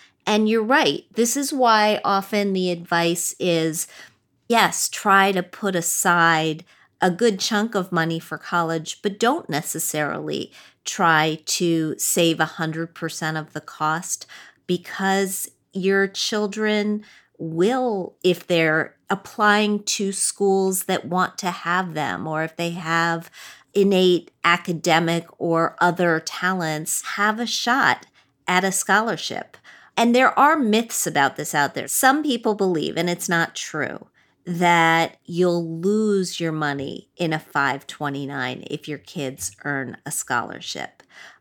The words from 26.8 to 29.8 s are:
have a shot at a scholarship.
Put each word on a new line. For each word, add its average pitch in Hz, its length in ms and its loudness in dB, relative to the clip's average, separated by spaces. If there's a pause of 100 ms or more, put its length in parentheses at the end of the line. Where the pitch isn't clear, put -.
have 208 220 0
a 240 80 -4
shot 240 600 0 (420)
at 180 160 2
a 190 80 0
scholarship. - 840 -2 (360)